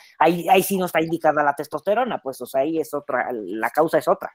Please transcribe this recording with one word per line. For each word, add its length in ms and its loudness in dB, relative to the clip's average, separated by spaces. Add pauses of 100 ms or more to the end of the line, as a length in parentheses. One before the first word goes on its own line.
(180)
Ahí, 320 2
ahí 140 6
sí 140 -2
no 80 0
está 160 0
indicada 420 2
la 100 2
testosterona, 680 -4
pues, 220 -10
o 40 -12
sea, 160 -2
ahí 180 -2
es 140 -6
otra, 380 -4
la 380 -4
causa 280 2
es 100 -2
otra, 280 0